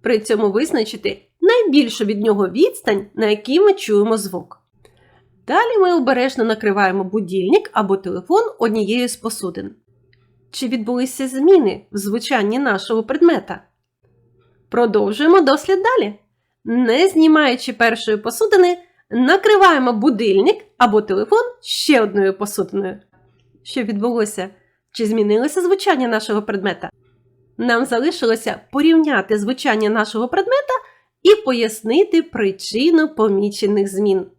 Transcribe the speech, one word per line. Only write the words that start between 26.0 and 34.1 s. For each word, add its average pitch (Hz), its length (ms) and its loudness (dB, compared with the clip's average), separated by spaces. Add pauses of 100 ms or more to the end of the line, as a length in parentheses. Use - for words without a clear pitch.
нашого 214 340 -4
предмета? 196 480 -6 (680)
Нам 240 280 0
залишилося 233 760 -2 (120)
порівняти 285 680 2
звучання 214 520 -2
нашого 220 380 -2
предмета 508 460 -2 (500)
і 403 120 8
пояснити 262 880 -2
причину 285 920 -2
помічених 202 720 0
змін. 190 380 -2 (140)